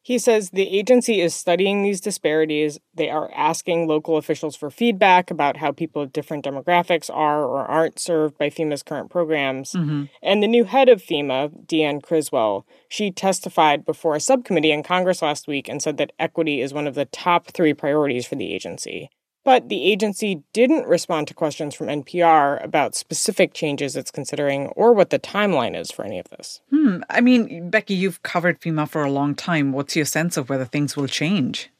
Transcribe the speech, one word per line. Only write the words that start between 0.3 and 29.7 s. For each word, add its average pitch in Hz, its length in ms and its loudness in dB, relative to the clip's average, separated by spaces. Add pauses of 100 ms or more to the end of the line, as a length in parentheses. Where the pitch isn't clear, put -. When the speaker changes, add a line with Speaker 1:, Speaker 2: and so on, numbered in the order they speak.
Speaker 1:
the 190 180 0 (100)
agency 233 420 4
is 170 140 2
studying 190 480 0
these 196 180 0
disparities. 156 800 0 (160)
They 156 160 -4
are 151 240 -4
asking 165 540 0
local 156 280 0
officials 151 400 -4
for 147 140 -8
feedback 190 600 4
about 143 280 0
how 147 140 -2
people 151 280 -6
of 139 140 -6
different 147 320 -6
demographics 165 680 0
are 151 320 0
or 131 220 -4
aren't 160 320 0
served 156 400 -2
by 147 100 -2
fema's 147 340 -4
current 139 280 -10
programs. 143 640 -2
Speaker 2:
Mm-hmm. 151 320 -2 (180)
Speaker 1:
And 202 200 2
the 208 60 2
new 233 160 4
head 247 240 4
of 220 140 6
fema, 143 480 -2 (160)
Deanne 147 360 0
Criswell, 120 640 0 (240)
she 208 220 -4
testified 175 760 0
before - 320 -2
a 151 40 -2
subcommittee 190 520 2
in 147 100 -2
Congress 180 380 0
last 147 260 -2
week 139 220 -6
and 139 140 -8
said 147 160 -4
that 147 200 -2
equity 160 440 -2
is 135 100 -6
one 147 140 -4
of 135 80 -6
the 139 120 -4
top - 420 0
three 156 260 2
priorities 143 500 -2
for - 120 -10
the 90 180 -6
agency. 92 560 -12 (340)
But 254 260 4
the 131 140 -4
agency 196 580 -2 (100)
didn't 254 340 2
respond 160 420 0
to - 60 -16
questions 151 400 -4
from - 140 -8
N 143 140 -4
P 175 180 -6
R 156 380 4
about 139 360 -2
specific - 600 -2
changes 143 420 -4
it's 135 140 -8
considering 139 600 -4
or 226 220 4
what 202 160 6
the 143 100 0
timeline 165 560 0
is 85 160 -8
for - 140 -10
any 101 140 -8
of 87 100 -12
this. - 320 -18 (100)
Speaker 2:
Hmm. 269 280 2 (100)
I - 140 2
mean, 226 480 2
Becky, 208 240 0
you've 185 280 -2
covered 170 380 -2
fema 156 260 -2
for 151 160 -4
a 139 80 0
long 139 240 0
time. 143 380 0